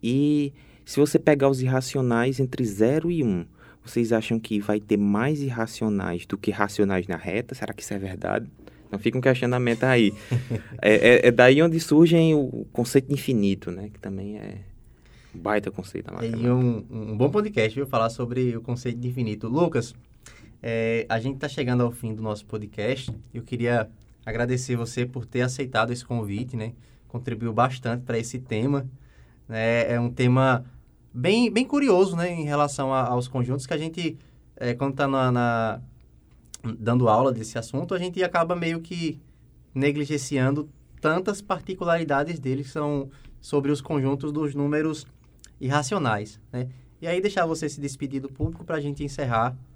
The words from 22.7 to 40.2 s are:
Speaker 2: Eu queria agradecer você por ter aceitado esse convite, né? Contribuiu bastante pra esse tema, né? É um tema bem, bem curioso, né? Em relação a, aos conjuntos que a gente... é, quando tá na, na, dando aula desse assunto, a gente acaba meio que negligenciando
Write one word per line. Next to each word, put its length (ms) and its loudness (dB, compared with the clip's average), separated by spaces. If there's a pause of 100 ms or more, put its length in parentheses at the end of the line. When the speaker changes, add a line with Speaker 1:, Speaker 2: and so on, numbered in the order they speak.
Speaker 2:
Eu 100 -12
queria 460 -2 (360)
agradecer 520 -2
você 300 -4
por 180 -10
ter 180 -2
aceitado 500 -2
esse 120 -8
convite, 520 -6
né? 160 -6 (360)
Contribuiu 440 -6
bastante 520 0
pra 140 -2
esse 200 -6
tema, 480 -2 (600)
né? 440 0
É 80 2
um 100 0
tema 540 4 (480)
bem, 380 2
bem 140 2
curioso, 520 4
né? 140 0
Em 140 -6
relação 480 0
a, 140 2
aos 200 -2
conjuntos 400 -2
que 60 -6
a 60 -2
gente... 400 -4 (380)
é, 180 -2
quando 200 -4
tá 140 0
na, 240 2
na, 480 0 (960)
dando 300 2
aula 240 4
desse 260 -8
assunto, 360 -6
a 40 -2
gente 240 -4
acaba 340 0
meio 240 -4
que 400 -6 (540)
negligenciando 920 0 (320)